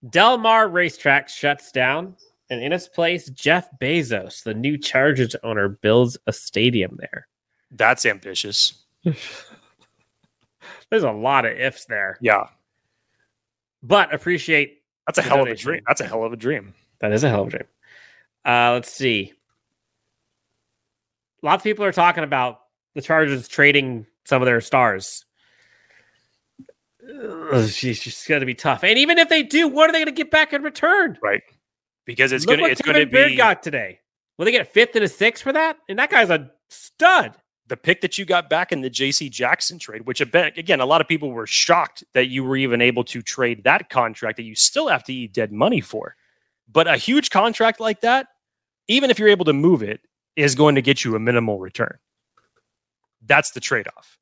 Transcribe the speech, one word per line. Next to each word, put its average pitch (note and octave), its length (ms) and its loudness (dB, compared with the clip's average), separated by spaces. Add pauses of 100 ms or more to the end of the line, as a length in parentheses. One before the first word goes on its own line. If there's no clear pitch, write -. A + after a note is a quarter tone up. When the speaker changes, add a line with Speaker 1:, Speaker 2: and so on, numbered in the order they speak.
Speaker 1:
Del A3 300 4
Mar A3+ 300 4
Racetrack D3+ 600 0
shuts - 440 -4
down, D3+ 420 -2 (360)
and A#2+ 120 -6
in C#3 100 -4
its F3 140 -6
place, E3+ 440 -4
Jeff D#3+ 380 0 (120)
Bezos, A#2+ 640 -4
the A2 100 -6
new C#3 240 -4
Chargers C3 640 0
owner, G#2+ 260 -2
builds A#2 480 2 (120)
a G#2+ 40 -4
stadium G#2+ 680 -2
there." - 260 -16 (460)
Speaker 2:
That's A#2+ 340 0
ambitious. G2+ 720 -4
<laughs> - 60 -20 (2000)
Speaker 1:
There's A3 120 2
a C3+ 80 0
lot A#2+ 340 2
of A2+ 140 -2
ifs B2+ 280 -4
there. G2+ 340 -6
Speaker 2:
Yeah. G#2+ 260 2 (1400)
Speaker 1:
But E3+ 320 2
appreciate D#3 680 -2 (240)
Speaker 2:
That's D3+ 120 0
a C#3+ 40 2
Speaker 1:
the B2 60 -4
Speaker 2:
hell C#3 100 4
of C#3 40 4
a - 40 2
Speaker 1:
donation. A2+ 220 -8
Speaker 2:
dream. E3 200 -6
That's B2 120 0
a A#2+ 60 -6
hell A2+ 180 -6
of A2+ 80 -6
a A#2+ 40 -12
dream. A2 380 -6 (260)
Speaker 1:
That G#2+ 120 -2
is A2 120 0
a D3 40 4
hell G#2 140 0
of G2 60 -4
a - 20 -10
dream. - 140 -10 (800)
Uh, A#2+ 280 2
let's B2 200 -4
see. A2 400 -2 (2000)
Lots E3 180 0
of - 40 -20
people G#3 200 -2
are F#3+ 80 0
talking E3+ 300 2
about B2+ 380 -4 (340)
the C#3+ 80 -10
Chargers D3 460 0
trading C3+ 580 2 (180)
some C3+ 160 2
of B2+ 60 2
their A#2+ 140 2
stars. A2+ 640 0 (2000)
Ugh, D#3 460 -2
she's A#2 320 -6
just - 280 -14
gonna C#3+ 180 0
be B2+ 80 -6
tough. C3+ 300 -2
And A3 140 4
even D#4 200 4
if E4 100 4
they D#4+ 140 2
do, D4+ 260 0
what D4+ 220 4
are - 20 -4
they E4 60 0
gonna D4+ 140 -2
get D4+ 180 -8
back D#4 220 2
in C#4+ 100 -4
return? D4+ 600 0
Speaker 2:
Right. - 200 -2 (640)
Because B2 260 0
it's C#3 160 -2
Speaker 1:
Look A#3+ 80 4
Speaker 2:
gonna, D4 80 0
Speaker 1:
what E4 100 2
Speaker 2:
it's - 80 -4
Speaker 1:
Kevin - 220 2
Speaker 2:
gonna C4+ 80 0
Speaker 1:
Beard C4+ 200 6
Speaker 2:
be C4 60 -4
Speaker 1:
got A3+ 260 2
today. A#2 380 -8 (380)
Will E3 60 -4
they A3+ 80 2
get A#3+ 100 2
a - 80 -10
fifth A#3 240 2
and A3 100 2
a F#3 40 0
sixth A3+ 340 0
for C4+ 100 -4
that? D#4 260 0 (100)
And G3+ 100 -8
that C#4+ 120 0
guy's A#3 200 4
a D3+ 200 -2 (200)
stud. D#4 640 2 (300)
Speaker 2:
The B2+ 120 -10
pick - 240 -2
that - 160 -6
you G3 80 -8
got F3 240 0
back E3+ 220 -2
in D3 100 -6
the C3 80 -6
J C3+ 200 -4
C C#3 200 -4
Jackson B2+ 480 -4
trade, A2 240 -16
which B2+ 180 -6
a C#3+ 60 -2
bit, D#3+ 320 -2
again, E3 220 0
a B2+ 60 0
lot D#3 140 2
of - 80 -20
people D3 220 -4
were A#2 160 -10
shocked - 640 0
that B2+ 140 2
you C3 180 -6
were C3+ 140 -2
even B2 240 0
able B2 220 0
to A#2+ 180 -12
trade A#2 420 -6
that D#3+ 240 0
contract A2+ 480 -4
that A#2 60 -14
you A2 120 -16
still - 340 0
have D3 160 0
to C3 100 -12
eat A#2 180 -10
dead A2 180 -2
money D3+ 300 0
for. - 340 -12 (560)
But D#3+ 180 2
a D3 100 4
huge C4+ 320 0
contract A3 500 0
like A3 220 -4
that, B3+ 260 0 (600)
even C4 200 2
if A3 100 2
you're G#3+ 120 6
able F3+ 160 4
to D3+ 80 2
move D3 280 2
it, G#2+ 180 -8 (360)
is C#3+ 180 2
going D3 200 6
to C3+ 80 2
get B2+ 220 0
you A2+ 120 -2
a - 20 -2
minimal A2+ 400 0
return. F#2 380 -8 (1300)
That's C#3+ 280 2
the A#2+ 80 -12
trade-off. - 600 -8